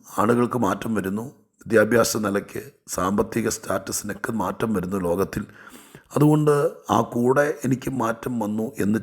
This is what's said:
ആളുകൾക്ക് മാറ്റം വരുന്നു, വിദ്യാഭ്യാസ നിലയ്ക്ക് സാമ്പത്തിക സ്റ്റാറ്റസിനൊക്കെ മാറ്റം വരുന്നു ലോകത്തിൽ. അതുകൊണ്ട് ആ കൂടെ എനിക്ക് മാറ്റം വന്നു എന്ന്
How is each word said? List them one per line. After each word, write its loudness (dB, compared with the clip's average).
ആളുകൾക്ക് 2
മാറ്റം -2
വരുന്നു, -4
വിദ്യാഭ്യാസ 2
നിലയ്ക്ക് -4
സാമ്പത്തിക -2
സ്റ്റാറ്റസിനൊക്കെ -6
മാറ്റം -4
വരുന്നു -2
ലോകത്തിൽ. -2
അതുകൊണ്ട് 4
ആ 4
കൂടെ 2
എനിക്ക് 0
മാറ്റം -2
വന്നു -2
എന്ന് 2